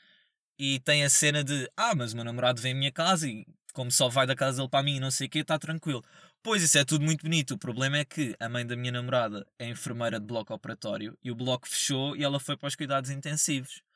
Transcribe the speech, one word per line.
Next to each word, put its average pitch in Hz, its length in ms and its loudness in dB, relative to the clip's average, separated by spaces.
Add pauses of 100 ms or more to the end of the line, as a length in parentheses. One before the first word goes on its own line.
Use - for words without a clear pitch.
(600)
e 139 220 0
tem 147 220 4
a 143 60 4
cena 147 340 4
de, 135 320 -2
"Ah, 220 200 2
mas 120 180 -2
o - 20 -6
meu 117 100 -6
namorado 123 360 2
vem 127 120 -2
à - 20 -4
minha 139 160 0
casa 165 360 2
e 110 180 -6 (280)
como 123 180 -6
só 131 180 6
vai 127 180 4
da 131 80 0
casa 131 220 0
dele 131 120 -2
para 139 140 4
mim 143 140 0
e - 20 -4
não 131 120 -2
sei 131 160 -2
o - 20 -14
quê, 151 100 -2
está 151 180 0
tranquilo." 151 460 -4 (400)
Pois, 214 180 2
isso 160 160 6
é 143 80 6
tudo 151 180 2
muito 156 200 0
bonito. 156 320 0
O - 20 -4
problema 131 400 -2
é 147 80 0
que 127 340 -4
a 117 80 -4
mãe 120 200 -4
da 120 80 -6
minha 123 160 -4
namorada 120 560 0 (100)
é 120 100 -10
enfermeira 117 520 -4
de 104 80 -10
bloco 113 260 -6
operatório 104 720 -8
e 123 80 -6
o 117 40 -8
bloco 123 320 -4
fechou 139 480 -2
e 147 80 -2
ela 143 160 0
foi 139 160 -6
para 143 120 -8
os 139 80 -6
cuidados 135 340 -2
intensivos. 139 720 -4 (140)